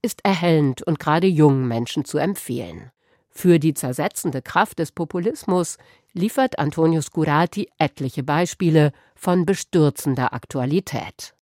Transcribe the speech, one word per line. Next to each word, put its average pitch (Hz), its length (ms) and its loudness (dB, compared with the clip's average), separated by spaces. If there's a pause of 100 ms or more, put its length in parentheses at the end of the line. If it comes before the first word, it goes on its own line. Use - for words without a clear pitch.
ist - 220 -8
erhellend 165 580 2
und 156 180 -2
gerade 165 280 2
jungen 147 400 4
Menschen 120 380 -4
zu - 120 -6
empfehlen. 131 720 -6 (380)
Für 175 300 4
die 151 140 0
zersetzende 139 680 -4
Kraft - 380 -2
des 160 140 -4
Populismus 180 840 -4 (360)
liefert 226 440 -2
Antonio 160 440 0
Scurati 160 760 -2
etliche 139 460 -4
Beispiele 156 680 2 (220)
von 180 300 0
bestürzender 147 880 0
Aktualität. 135 1080 -6